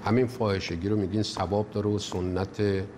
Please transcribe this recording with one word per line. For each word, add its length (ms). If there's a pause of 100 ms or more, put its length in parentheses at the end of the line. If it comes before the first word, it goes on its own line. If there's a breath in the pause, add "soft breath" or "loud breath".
همین 220
فاحشگی 600
رو 80
میگین 260
ثواب 480
داره 200
و 80
سنت 840 (140)